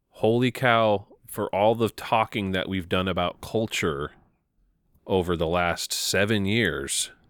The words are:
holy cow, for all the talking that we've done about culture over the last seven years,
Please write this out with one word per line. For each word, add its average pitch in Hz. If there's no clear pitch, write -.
holy 120
cow, 113
for 104
all 107
the 113
talking 110
that 92
we've 92
done 92
about 87
culture 82
over 90
the 82
last 87
seven 101
years, 82